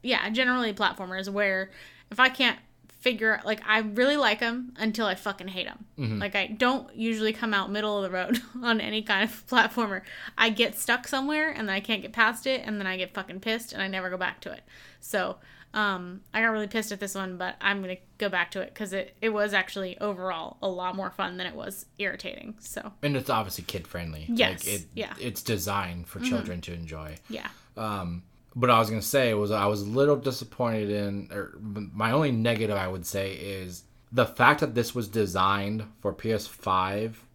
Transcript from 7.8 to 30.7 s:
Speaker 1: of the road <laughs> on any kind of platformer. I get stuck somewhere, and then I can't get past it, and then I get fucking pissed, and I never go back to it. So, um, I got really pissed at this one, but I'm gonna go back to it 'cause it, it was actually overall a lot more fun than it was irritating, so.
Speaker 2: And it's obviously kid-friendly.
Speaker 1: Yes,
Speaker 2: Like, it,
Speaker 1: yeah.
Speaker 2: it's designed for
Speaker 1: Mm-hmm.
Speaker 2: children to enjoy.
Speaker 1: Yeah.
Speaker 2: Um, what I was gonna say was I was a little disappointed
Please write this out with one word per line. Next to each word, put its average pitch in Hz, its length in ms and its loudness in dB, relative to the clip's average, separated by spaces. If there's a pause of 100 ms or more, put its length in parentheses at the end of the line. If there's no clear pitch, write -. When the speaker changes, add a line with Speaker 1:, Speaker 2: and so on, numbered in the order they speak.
Speaker 1:
of 185 80 -4
the 185 60 -2
road 226 240 0 (100)
<laughs> 247 120 -10
on 226 180 2
any 214 220 -2
kind 208 260 2
of - 200 -12
platformer. 226 520 2 (380)
I 226 100 6
get 226 300 2
stuck 247 300 0
somewhere, 302 420 0
and 214 180 -4
then 190 60 0
I 202 60 0
can't 208 200 -2
get 196 120 -12
past 233 340 2
it, 262 180 0
and 214 140 -4
then 190 80 -4
I 185 100 -2
get 180 160 -4
fucking 190 280 -8
pissed, 226 320 -4
and 196 100 -4
I 190 60 -2
never 190 200 -4
go 185 80 -4
back 180 260 -4
to - 100 -10
it. - 100 -16 (380)
So, 190 380 -2 (360)
um, 190 460 -2 (120)
I 220 100 2
got 226 60 4
really 214 200 0
pissed 220 240 -4
at 196 80 -8
this 196 160 -6
one, 185 220 -6
but 185 220 -4
I'm 202 200 2
gonna 185 160 -6 (220)
go 208 100 0
back 180 240 0
to 190 80 -4
it - 140 -8
'cause 196 180 -6
it, - 280 -6
it 226 100 2
was 208 220 2
actually 190 460 -2
overall 185 640 -4
a 196 60 0
lot 185 260 -2
more 190 160 -4
fun 185 280 -2
than 185 100 -4
it 156 80 -8
was - 300 -8 (120)
irritating, - 600 -6
so. - 320 -10 (100)
Speaker 2:
And 143 140 2
it's 127 140 -2
obviously 104 340 0
kid-friendly. 82 640 -8
Speaker 1:
Yes, 226 380 2
Speaker 2:
Like, - 80 0
it, - 200 -6
Speaker 1:
yeah. - 240 -8
Speaker 2:
it's 113 240 -6
designed 92 640 -2
for - 140 -12
Speaker 1:
Mm-hmm. 247 80 -2
Speaker 2:
children 90 320 -2
to 87 140 -10
enjoy. - 420 -10 (140)
Speaker 1:
Yeah. - 180 -8 (280)
Speaker 2:
Um, 98 460 -4 (300)
what 123 160 2
I 117 100 8
was 110 120 4
gonna 110 100 0
say 127 320 4
was 104 180 2
I 101 140 2
was 104 160 2
a 101 60 -4
little 139 300 4
disappointed 117 720 -2